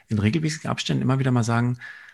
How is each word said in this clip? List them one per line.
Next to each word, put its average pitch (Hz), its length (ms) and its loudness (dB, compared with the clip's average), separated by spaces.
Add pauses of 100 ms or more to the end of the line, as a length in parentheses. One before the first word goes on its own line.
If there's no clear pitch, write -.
in 110 100 0
regelmäßigen 151 520 0
Abständen 131 320 -2
immer 131 180 2
wieder 131 120 0
mal 120 120 2
sagen, 120 340 0 (360)